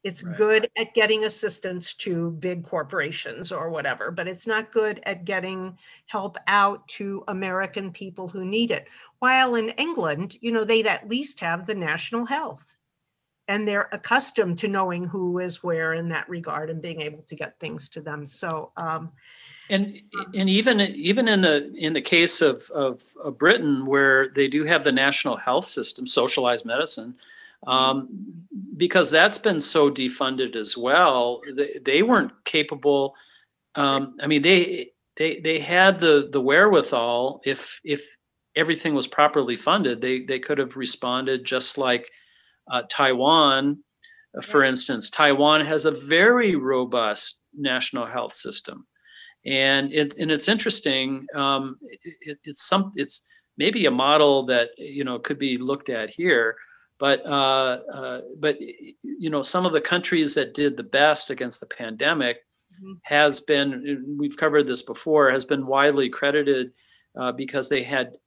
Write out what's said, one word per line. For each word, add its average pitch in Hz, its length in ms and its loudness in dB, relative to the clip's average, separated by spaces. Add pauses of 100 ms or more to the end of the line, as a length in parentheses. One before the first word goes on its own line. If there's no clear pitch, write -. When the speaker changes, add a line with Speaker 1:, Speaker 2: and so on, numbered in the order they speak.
Speaker 1:
It's 180 180 -10
Speaker 2:
Right. 175 140 -10
Speaker 1:
good 214 400 2
at 220 160 -6
getting 214 320 2
assistance 185 680 -8 (120)
to 170 260 -2 (160)
big 175 160 -6
corporations 151 880 -6
or 147 180 -6
whatever, 160 420 -4
but 175 160 -6
it's 185 200 -10
not 220 240 -4
good 214 320 0
at 180 220 -8
getting 185 520 -6 (280)
help 196 320 -8 (100)
out 202 400 2 (100)
to 196 300 -8
American 190 640 -6
people 185 380 -14
who 185 160 -10
need 226 260 -2
it. - 160 -4 (320)
While 254 360 2
in 226 140 -2
England, 196 720 -4
you 233 100 -4
know, 226 120 0
they 226 200 2
at 202 260 -2
least 269 300 -6
have 170 260 -4
the 208 100 -6
national 180 500 -4
health, 277 520 -8 (680)
and 208 200 -2
they're 202 240 -2
accustomed 208 680 -2
to 220 80 -4
knowing 185 380 -2
who 180 340 -4
is 180 240 -8
where 160 320 -2
in 170 140 -6
that 160 200 -6
regard 160 400 -8
and 160 120 -8
being 165 200 -10
able 151 220 -10
to - 120 -16
get 156 240 -12
things 156 300 -12
to 160 120 -14
them. 147 260 -12
So, 160 500 -10
um, 160 340 -8 (580)
Speaker 2:
And, 196 160 2 (340)
Speaker 1:
um, - 160 -12
Speaker 2:
and 196 140 2
even, 220 320 4
even 202 460 0
in 202 140 4
the, 147 340 2
in 160 180 -4
the 143 80 0 (140)
case 165 340 6
of, 127 200 -4
of, 135 320 -2 (220)
of 143 160 -8
Britain, 147 480 2
where 135 420 4
they 139 180 2
do 147 180 0
have 160 180 2
the 147 80 2
national 135 460 2
health 143 280 0
system, - 400 -4
socialized 123 600 0
medicine, 123 500 -4 (500)
um, 131 420 0
Speaker 1:
Mm-hmm. - 680 -14
Speaker 2:
because 175 320 4
that's 165 300 6
been 185 200 2
so 147 300 4
defunded 131 680 -4
as 110 220 -4
well, 123 640 4 (160)
they, 143 260 -4
they 143 200 4
weren't 220 300 2 (100)
capable. 143 720 0 (580)
Um, 135 480 -2
I 143 60 -4
mean, 147 160 2
they, 180 480 2 (260)
they, 160 220 -2
they 160 200 -2
had 185 400 4
the, 147 320 6
the 139 100 0
wherewithal, 135 1000 4
if, - 400 -6
if 143 200 -4 (520)
everything 160 380 0
was 131 140 -2
properly 147 480 2
funded, 151 460 0
they, 127 240 -4
they 131 140 -4
could 139 200 -4
have 127 160 -4
responded 127 680 -2
just - 340 -2
like, 123 340 -2 (600)
uh, 123 180 -2
Taiwan, 139 960 2 (540)
uh, - 40 -10
for 147 200 2
Speaker 1:
Right. 135 80 4
Speaker 2:
instance. 120 400 0
Taiwan 147 560 4
has 156 200 0
a 156 60 4
very 180 640 4
robust 123 880 -2 (140)
national 127 480 -4
health 117 280 -6
system. - 520 -6 (600)
And 135 480 2
it, 147 260 0
and 156 120 -2
it's 151 180 0
interesting, 135 840 0
um, 135 460 -2
it, - 400 -20
it, 147 220 -14
it's 143 240 -2
some, 196 280 2
it's - 320 -6 (300)
maybe 202 280 0
a 131 60 4
model 139 560 4
that, 120 300 2
you 143 260 -8
know, 123 160 -6
could 139 200 -6
be 131 180 -2
looked 135 320 -4
at 110 200 -6
here, 120 480 2 (400)
but, 139 280 0
uh, 135 540 0 (140)
uh, 131 280 -10 (180)
but, 147 180 0 (460)
you 160 260 -8
know, 147 120 -2
some 180 240 0
of 165 80 2
the 147 80 2
countries 165 540 0
that 135 180 -2
did 143 240 0
the 143 60 -10
best 143 460 2
against 127 300 -6
the - 80 -16
pandemic 123 720 -2 (360)
Speaker 1:
Mm-hmm. 190 200 -18 (100)
Speaker 2:
has 147 360 4
been, 139 800 -2
we've 143 180 -4
covered 147 320 2
this 123 140 -2
before, 143 500 2
has 131 140 -2
been 135 200 -2
widely 135 440 2
credited, 139 640 0 (440)
uh, 127 140 -4
because 135 380 -6
they 131 140 0
had 127 440 -4